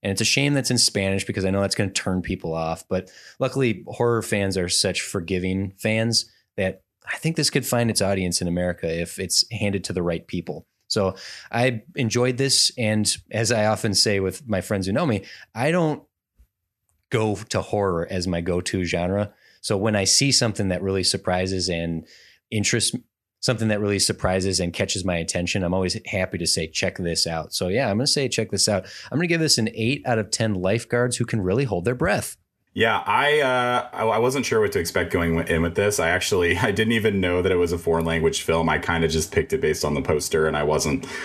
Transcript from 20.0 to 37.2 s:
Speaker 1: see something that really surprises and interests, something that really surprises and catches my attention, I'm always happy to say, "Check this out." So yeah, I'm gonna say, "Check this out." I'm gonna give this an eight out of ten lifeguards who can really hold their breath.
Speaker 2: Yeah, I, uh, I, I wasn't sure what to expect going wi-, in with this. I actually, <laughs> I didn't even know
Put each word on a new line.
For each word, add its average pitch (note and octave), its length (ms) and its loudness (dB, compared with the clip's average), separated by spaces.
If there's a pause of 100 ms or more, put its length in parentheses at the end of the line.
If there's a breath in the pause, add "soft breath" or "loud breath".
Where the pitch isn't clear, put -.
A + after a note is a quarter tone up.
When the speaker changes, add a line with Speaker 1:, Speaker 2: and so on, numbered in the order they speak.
Speaker 1:
see A#2+ 260 4
something G#2+ 380 2
that F2 120 0
really F#2+ 220 0
surprises F#2 680 0
and E2+ 380 -2 (420 loud breath)
interests, A2 460 0 (440)
something A2+ 300 0
that G#2 100 2
really G2+ 180 2
surprises F#2+ 640 0
and F2 120 0
catches F#2+ 320 -2
my F#2 120 0
attention, F2 480 -2
I'm F2 100 0
always F#2+ 320 0
happy F#2 320 -4
to E2+ 80 -4
say, E2 220 0
"Check - 300 -4
this E2+ 280 -2
out." E2 280 -6
So F#2 160 -2
yeah, A#2 200 0
I'm G2+ 80 0
gonna B2+ 80 0
say, C#3 240 0
"Check A2 220 -2
this G2+ 180 0
out." G2 160 0 (260 loud breath)
I'm A#2+ 60 -2
gonna E3+ 80 0
give E3 160 0
this D#3 160 2
an A2 160 0
eight A#2 320 -2
out A#2+ 140 2
of G2 100 -4
ten A2 240 0
lifeguards A#2 640 0
who A#2+ 80 0
can A2+ 160 -2
really F#2+ 220 2
hold G2 200 -2
their A#2+ 120 0
breath. E3 420 -2 (360)
Speaker 2:
Yeah, G#2+ 320 2
I, C#3+ 360 4
uh, B2 500 2
I, - 120 -4
I A2 160 2
wasn't C3 260 0
sure A2+ 160 2
what G2+ 100 2
to G2 80 0
expect E2+ 320 -2
going E2+ 240 2
wi-, E2+ 180 0
in D#2+ 80 2
with E2+ 140 0
this. G2+ 240 2
I E2 100 2
actually, F2 480 2
<laughs> - 0 -
I G#2 140 0
didn't A2 220 2
even G#2 260 2
know F2+ 220 2